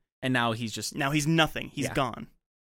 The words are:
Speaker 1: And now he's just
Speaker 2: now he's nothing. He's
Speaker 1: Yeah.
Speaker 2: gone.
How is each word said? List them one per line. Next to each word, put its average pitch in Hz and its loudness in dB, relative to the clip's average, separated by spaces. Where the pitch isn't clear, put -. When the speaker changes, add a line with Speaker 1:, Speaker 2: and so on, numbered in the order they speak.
Speaker 1:
And 127 0
now 120 2
he's 110 -4
just - -6
Speaker 2:
now 143 -2
he's 151 2
nothing. 160 2
He's 139 -4
Speaker 1:
Yeah. - -6
Speaker 2:
gone. 131 -2